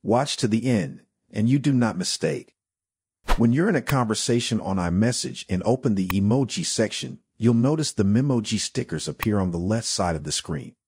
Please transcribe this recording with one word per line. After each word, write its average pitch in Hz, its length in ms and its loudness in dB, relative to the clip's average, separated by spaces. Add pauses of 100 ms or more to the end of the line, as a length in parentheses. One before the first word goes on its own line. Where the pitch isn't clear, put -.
Watch 123 360 0
to 123 100 0
the 113 180 0
end, 98 360 0 (280)
and 107 160 0
you 135 120 4
do 139 160 2
not 113 240 0
mistake. - 560 -4 (840)
When 117 160 4
you're 165 160 2
in 190 80 2
a 120 60 0
conversation 120 800 0
on 95 160 -2
iMessage 92 720 0
and 92 160 -2
open 117 280 2
the 95 140 0
emoji 101 560 0
section, - 540 -4 (180)
you'll 117 160 4
notice 143 400 2
the 107 100 0
Memoji 110 560 2
stickers - 500 -6
appear 104 300 -2
on 92 120 0
the 85 80 -4
left 107 280 -2
side 87 300 -2
of 76 80 -8
the 76 80 -6
screen. - 420 -8 (140)